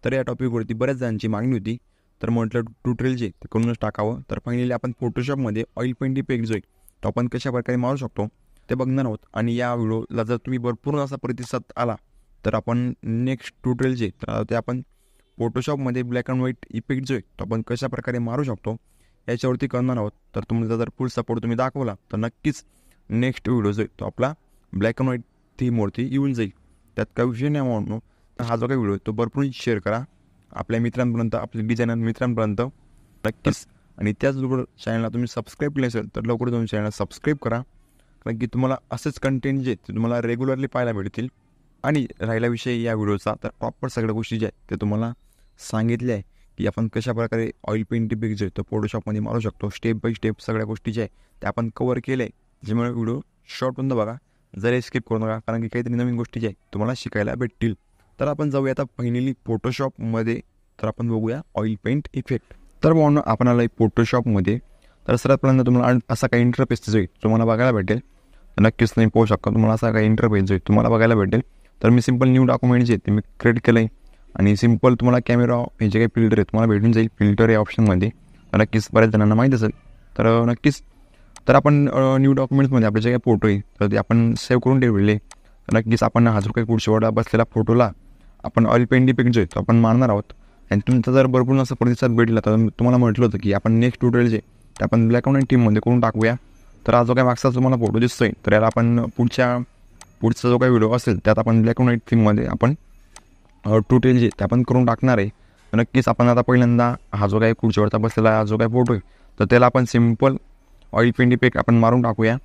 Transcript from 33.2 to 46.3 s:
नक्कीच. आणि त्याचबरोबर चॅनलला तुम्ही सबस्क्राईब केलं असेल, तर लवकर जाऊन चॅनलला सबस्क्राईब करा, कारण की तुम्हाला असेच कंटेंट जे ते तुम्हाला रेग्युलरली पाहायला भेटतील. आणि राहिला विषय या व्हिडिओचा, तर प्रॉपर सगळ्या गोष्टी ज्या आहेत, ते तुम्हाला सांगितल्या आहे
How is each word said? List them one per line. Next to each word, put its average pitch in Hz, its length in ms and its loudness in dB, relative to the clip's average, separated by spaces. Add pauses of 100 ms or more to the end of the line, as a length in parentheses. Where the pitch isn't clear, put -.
नक्कीच. - 400 -6 (320)
आणि 104 220 -4
त्याचबरोबर 131 420 -2 (220)
चॅनलला 113 240 -4
तुम्ही 120 180 -6
सबस्क्राईब 143 460 -8
केलं 135 140 -2
असेल, 113 300 -6
तर 113 40 -8
लवकर 117 280 -4
जाऊन 117 180 -2
चॅनलला 104 240 -4
सबस्क्राईब - 460 -6
करा, 117 220 -6 (640)
कारण 117 140 -6
की 120 80 -6
तुम्हाला 131 300 -2 (140)
असेच 135 240 -8
कंटेंट 135 480 -4
जे 127 120 -4
ते - 180 -16
तुम्हाला 117 300 -4
रेग्युलरली 131 440 -4
पाहायला 123 260 -4
भेटतील. 104 360 -8 (540)
आणि 139 240 -2 (140)
राहिला 113 260 -4
विषय 120 360 -4
या 117 120 -4
व्हिडिओचा, 104 400 -4 (100)
तर 117 40 -6
प्रॉपर - 400 -10
सगळ्या 113 240 -4
गोष्टी 113 260 -6
ज्या 107 140 -4
आहेत, - 180 -18
ते 101 100 -6
तुम्हाला 107 320 -4 (460)
सांगितल्या 117 560 -4
आहे - 240 -12 (200)